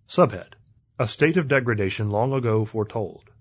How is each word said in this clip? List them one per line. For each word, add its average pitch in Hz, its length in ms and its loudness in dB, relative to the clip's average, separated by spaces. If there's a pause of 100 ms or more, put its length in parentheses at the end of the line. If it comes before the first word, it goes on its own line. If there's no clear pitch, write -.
Subhead, 107 460 0 (440)
A 123 80 0
State 160 300 2
of 160 120 0
Degradation 110 640 0
Long 113 220 0
Ago 117 320 0
Foretold. 107 640 -6 (100)